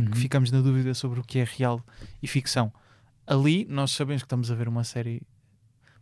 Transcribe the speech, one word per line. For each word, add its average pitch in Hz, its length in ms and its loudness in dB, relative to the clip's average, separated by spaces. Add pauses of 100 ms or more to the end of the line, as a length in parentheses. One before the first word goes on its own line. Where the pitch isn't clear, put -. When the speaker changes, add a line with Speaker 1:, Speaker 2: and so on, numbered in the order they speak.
Speaker 1:
que 107 60 2
Speaker 2:
Uhum. 110 60 0
Speaker 1:
ficamos 127 360 2
na 131 80 4
dúvida 131 340 2
sobre 123 260 -4
o 117 40 -6
que 131 140 -4
é 123 60 2
real 120 400 -2 (380)
e - 60 -6
ficção. 127 420 0 (560)
Ali 151 420 4
nós 139 240 -2
sabemos 139 300 -2
que - 40 -12
estamos 123 240 -2
a 117 40 -2
ver 117 140 -2
uma 117 160 -2
série 117 380 -6 (800)